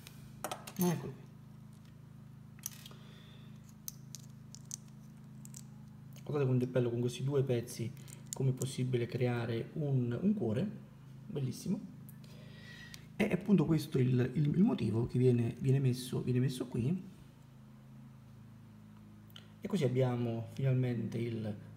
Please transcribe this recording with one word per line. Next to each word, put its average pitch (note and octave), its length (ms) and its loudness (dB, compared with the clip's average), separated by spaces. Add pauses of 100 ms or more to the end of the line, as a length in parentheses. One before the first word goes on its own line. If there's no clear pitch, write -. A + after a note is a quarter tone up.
(760)
Eccolo D#3 360 0
qui. - 100 -14 (4000)
Guardate C#3+ 220 2
quanto B2+ 200 4
è - 20 2
bello B2 220 2
con A#2 120 0
questi B2 220 0
due C#3 200 4
pezzi, A#2+ 480 0 (420)
come C3 180 2
è - 20 0
possibile B2+ 520 0
creare A#2+ 680 0
un, C3 460 2
un G#3 140 4
cuore, C3+ 340 2 (600)
bellissimo. C#3+ 520 -2 (1400)
E G#3 120 4
è G#3 60 0
appunto F#3 320 6
questo D3+ 340 4
il, B2 340 6
il, D3 140 4
il E3+ 160 6
motivo A#2 420 4
che - 140 2
viene, A#2+ 400 6
viene C3+ 200 6
messo, - 440 2
viene B2 160 2
messo B2+ 260 2
qui. D3 380 0 (2500)
E G3+ 60 -4
così F3 160 2
abbiamo A#2+ 680 2
finalmente B2+ 680 2
il A2 360 -2 (220)